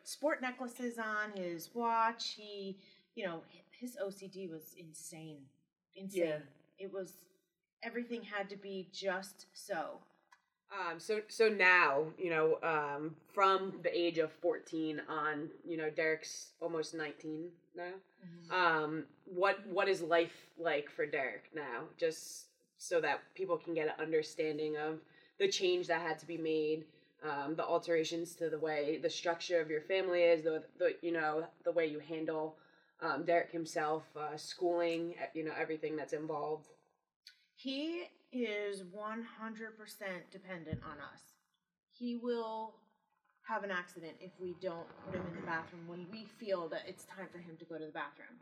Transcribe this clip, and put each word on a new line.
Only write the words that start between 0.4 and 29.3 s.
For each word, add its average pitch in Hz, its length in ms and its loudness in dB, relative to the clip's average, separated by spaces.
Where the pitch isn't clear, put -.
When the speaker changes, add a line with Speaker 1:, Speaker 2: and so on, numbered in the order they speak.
Speaker 1:
necklaces 247 560 -4
on, 214 380 -2
his 175 380 -6
watch. 233 640 2
He, 202 400 -8
you 214 100 -4
know, 165 160 -4
h-, - 80 -20
his 247 240 -10
O 196 80 0
C 190 180 -12
D 190 200 -10
was 160 300 -12
insane. 160 640 -14
Insane. 190 300 0
Speaker 2:
Yeah. 151 100 0
Speaker 1:
It 190 140 -10
was, 185 180 -8
everything 233 400 -6
had 196 280 -4
to 202 40 -8
be 196 380 -8
just 190 600 -4
so. 160 460 -4
Speaker 3:
Um, 170 280 -4
so, 214 280 0
so 220 220 6
now, 180 560 8
you 180 120 0
know, 160 340 6
um, 151 520 0
from 190 400 6
the 170 120 2
age 170 240 4
of 156 120 2
fourteen 156 800 0
on, 151 400 0
you 170 80 -4
know, 156 140 -2
Derek's 160 600 0
almost 165 320 -2
nineteen 156 560 -6
now. 175 80 -6
Speaker 1:
Mm-hmm. 170 300 -10
Speaker 3:
Um, 160 500 4
what, 196 420 2
what 190 200 4
is 185 160 4
life 170 320 6
like 156 300 2
for 151 180 -2
Derek 135 380 -2
now? 135 300 -6
Just - 480 -2
so 170 240 2
that 143 200 2
people 180 240 0
can 170 160 -6
get 156 140 2
an 147 120 0
understanding 156 800 0
of 156 220 -2
the 196 80 6
change 180 400 2
that 165 140 2
had 160 180 -2
to 151 80 -14
be 165 100 -4
made, 156 480 2
um, 143 320 -2
the 160 100 0
alterations 170 720 2
to 165 140 -2
the 151 100 -2
way 151 420 0
the 165 80 2
structure 170 500 0